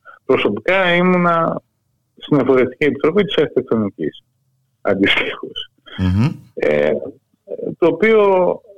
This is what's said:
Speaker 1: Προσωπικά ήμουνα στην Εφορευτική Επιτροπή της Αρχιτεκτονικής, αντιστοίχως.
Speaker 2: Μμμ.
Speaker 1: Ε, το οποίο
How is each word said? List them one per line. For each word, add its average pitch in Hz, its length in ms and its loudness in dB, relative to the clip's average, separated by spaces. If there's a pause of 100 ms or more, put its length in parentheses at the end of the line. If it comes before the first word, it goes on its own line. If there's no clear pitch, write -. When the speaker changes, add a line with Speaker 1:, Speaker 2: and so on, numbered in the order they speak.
(240)
Speaker 1:
Προσωπικά 175 720 0
ήμουνα 175 680 0 (540)
στην - 240 -2
Εφορευτική 127 440 0
Επιτροπή 151 400 0
της - 120 -6
Αρχιτεκτονικής, 110 840 -2 (580)
αντιστοίχως. - 880 -2 (280)
Speaker 2:
Μμμ. 92 320 2 (240)
Speaker 1:
Ε, 76 360 0 (880)
το 170 80 2
οποίο 190 720 2 (180)